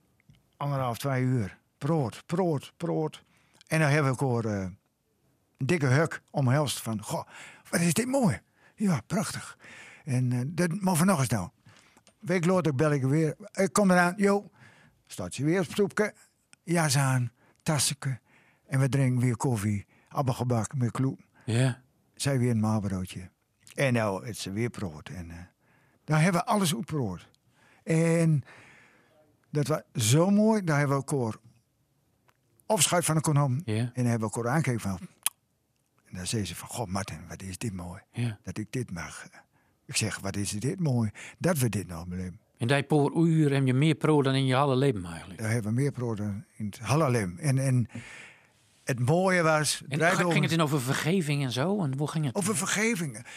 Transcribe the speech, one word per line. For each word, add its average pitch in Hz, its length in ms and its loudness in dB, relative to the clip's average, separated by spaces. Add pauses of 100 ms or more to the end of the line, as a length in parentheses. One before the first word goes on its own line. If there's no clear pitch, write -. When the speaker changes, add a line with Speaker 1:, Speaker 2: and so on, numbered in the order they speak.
(560)
Speaker 1:
anderhalf, 135 420 -4
twee 131 240 -2
uur. 127 360 -2 (200)
Brood, 143 480 -2
brood, 170 500 -2
brood. 160 480 -4 (420)
En 160 140 0
dan 156 80 4
hebben 139 280 4
we - 80 -10
elkaar, 120 200 0 (100)
eh, 98 60 -2 (960)
een 135 100 -4
dikke 151 200 2
huk 139 440 2
omhelst 135 500 2
van, 110 220 -6
"Goh, - 220 -6 (460)
wat 196 100 0
is 170 140 2
dit 233 120 0
mooi." 254 340 2 (340)
"Ja, 185 320 0
prachtig." - 520 -6 (460)
En, 127 280 0
eh, 123 140 0
"Dat 170 340 -2
moet 185 180 0
van 175 80 4
nog 190 120 4
eens 131 100 0
nou." 98 200 -2 (720)
Week 180 260 -2
later 170 300 2
bel 151 180 2
ik 139 100 0
weer. 147 340 0 (160)
"Ik 190 200 0
kom 202 180 4
eraan." 180 260 4
"Jo." 202 340 0 (560)
Staat - 280 -10
ze 131 100 -4
weer 170 160 2
op 156 100 -4
stoepje. 202 440 0 (480)
Jas 160 340 2
aan, 131 360 2 (300)
tasseke. 139 580 -2 (460)
En 135 140 0
we 135 80 4
drinken 127 320 2
weer 123 160 2
koffie. 104 500 0 (220)
Appelgebak 123 680 -2
met 120 140 0
kloen. - 340 -2 (200)
Speaker 2:
Ja. 120 380 0 (320)
Speaker 1:
Zij 139 240 0
weer 123 120 2
een 113 100 2
maalbroodje. 95 720 -2 (440)
En 139 180 0
nou, 110 340 0
het 107 100 -10
is - 80 -10
weer 107 260 -4
brood. 76 380 -10
En, 82 220 -12
eh, 85 60 -14 (680)
dan 151 140 2
hebben 175 220 4
we - 60 -4
alles 196 280 0 (100)
brood. 107 440 -6 (540)
En 165 600 2 (1080)
dat 147 160 -2
was 151 140 0 (120)
zo 147 380 4
mooi. 214 340 4
Daar 151 140 2
hebben 139 200 2
we 131 60 -4
elkaar 120 300 -2 (1300)
afscheid 180 380 2
van 156 100 2
elkaar 156 200 2
genomen. 139 300 2
Speaker 2:
Ja. 110 100 -2
Speaker 1:
En 120 200 0
dan 127 100 0
hebben 113 240 0
we - 60 -6
elkaar 120 180 -2
aangekeken 127 280 0
van. 95 180 -6 (1080)
En - 120 -16
dan 90 100 -8
zei 107 180 -2
ze 85 120 -10
van, - 120 -14
"Goh, 120 180 -6
Martin, 90 420 -8
wat 82 140 -14
is 95 160 -12
dit 113 140 -6
mooi. 90 280 -12 (120)
Speaker 2:
Ja. 117 300 -6
Speaker 1:
Dat 92 160 -10
ik 107 140 -10
dit 123 180 -6
mag." 82 360 -12 (600)
Ik - 100 -8
zeg, 104 220 -4
"Wat 95 180 -6
is 101 140 -4
dit 127 300 -4
mooi. 120 300 2 (280)
Dat 165 200 0
we 123 100 2
dit 98 180 -4
nou 87 220 -10
beleven." 90 320 -8 (180)
Speaker 2:
En 120 80 -2
die 139 160 2
paar 139 340 2
uur 160 360 4
heb 139 140 2
je 127 80 4
meer 147 200 4
pro 151 280 4
dan 131 120 2
in 135 120 2
je 127 100 2
hele 135 200 4
leven 127 280 2
eigenlijk. 85 360 -12
Speaker 1:
Daar 110 100 -2
hebben 110 240 0
we 123 60 0
meer 139 120 0
pro 120 220 -6
dan 101 300 -6 (120)
in 110 100 -8
het 98 160 -10
hele 135 280 2
leven. 95 280 0
En, 135 200 0
en 127 300 0 (960)
het 135 140 -4
mooie 175 440 2
was, 156 460 0
Speaker 2:
En 147 100 -4
Speaker 1:
draait 170 180 4
Speaker 2:
ga-, 190 80 2
Speaker 1:
om 175 60 2
Speaker 2:
ging 151 140 2
het 139 120 0
dan 165 100 2
over 143 160 0
vergeving 143 600 0
en 127 100 -4
zo? 180 300 -2
En 135 160 -4
hoe 147 100 -2
ging 156 160 -4
het? 131 100 -4
Speaker 1:
Over 196 220 -2
vergeving. 175 680 -2 (100)